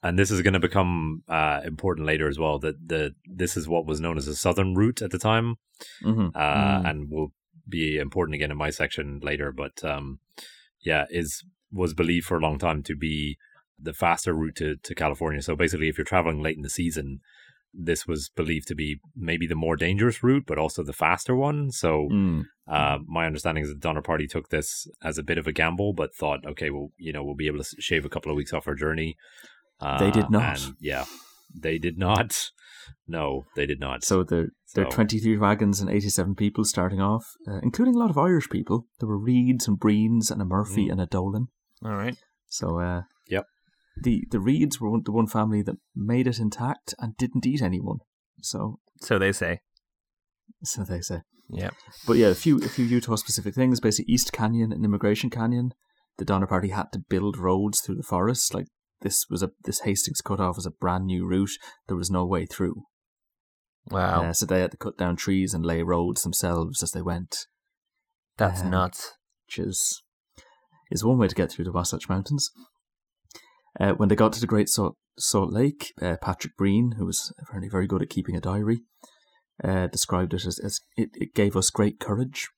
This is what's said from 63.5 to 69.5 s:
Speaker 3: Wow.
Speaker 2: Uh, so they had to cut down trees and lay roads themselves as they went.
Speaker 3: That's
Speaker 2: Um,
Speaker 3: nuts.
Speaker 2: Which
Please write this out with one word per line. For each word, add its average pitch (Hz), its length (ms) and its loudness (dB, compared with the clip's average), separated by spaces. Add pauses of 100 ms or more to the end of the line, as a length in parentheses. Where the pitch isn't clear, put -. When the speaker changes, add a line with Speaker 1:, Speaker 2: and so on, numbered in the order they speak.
Speaker 3:
Wow. 92 360 2
Speaker 2:
Uh, 82 60 -2
so - 140 0
they 92 140 4
had 92 100 2
to - 60 -16
cut - 200 -8
down 87 200 0
trees 95 360 0
and 85 140 -2
lay 82 160 2
roads 87 400 0
themselves 85 640 -2
as - 80 -4
they - 100 -4
went. 87 440 -4 (880)
Speaker 3:
That's 92 240 2
Speaker 2:
Um, 92 100 0
Speaker 3:
nuts. 92 440 0 (340)
Speaker 2:
Which - 100 -8